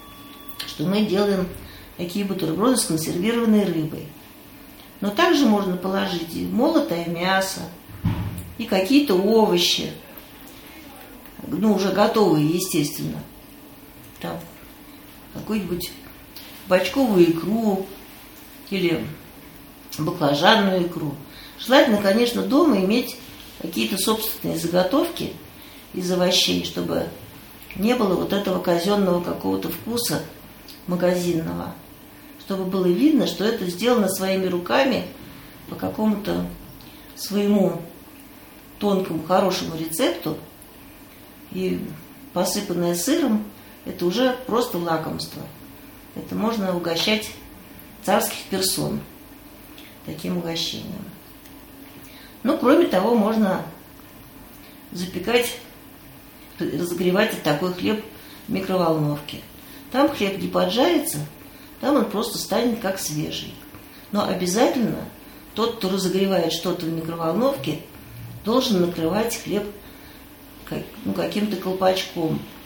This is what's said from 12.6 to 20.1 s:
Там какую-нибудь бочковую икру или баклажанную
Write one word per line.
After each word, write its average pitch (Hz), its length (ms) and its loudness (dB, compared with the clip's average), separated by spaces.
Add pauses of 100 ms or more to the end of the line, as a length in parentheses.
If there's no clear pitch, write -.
Там 165 180 -6 (960)
какую-нибудь 175 560 -4 (760)
бочковую 185 640 6
икру 190 540 0 (840)
или 175 340 2 (920)
баклажанную 175 920 4